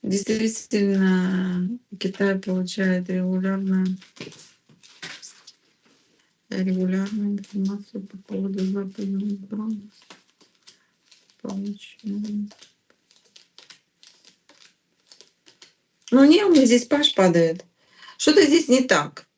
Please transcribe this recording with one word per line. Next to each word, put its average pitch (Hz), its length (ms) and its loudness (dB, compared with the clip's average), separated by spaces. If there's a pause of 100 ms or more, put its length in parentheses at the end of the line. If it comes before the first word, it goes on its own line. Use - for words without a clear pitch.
Действительно, 190 1700 -2 (300)
Китай 196 400 -2
получает 185 720 -4
регулярно, 185 760 -2 (2750)
регулярную 190 840 -2
информацию 196 720 -8
по 196 120 -20
поводу 190 460 -6
западных 196 840 -6
дронов. 214 340 -8 (1600)
Получает. 208 1120 -10 (3500)
Ну, 269 120 8
не, 349 200 6
у 381 60 4
меня 269 160 6
здесь 240 200 4
паш 294 280 0
падает. 170 500 2 (540)
Что-то 311 280 6
здесь 302 220 2
не 262 140 6
так. 151 440 -2 (120)